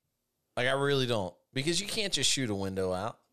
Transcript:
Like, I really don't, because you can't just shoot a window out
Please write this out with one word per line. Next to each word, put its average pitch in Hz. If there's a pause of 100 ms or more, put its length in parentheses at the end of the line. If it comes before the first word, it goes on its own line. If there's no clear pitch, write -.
(580)
Like, 123
I 131
really 139
don't, 104 (200)
because 160
you 202
can't 202
just 135
shoot 131
a 101
window 95
out 107 (140)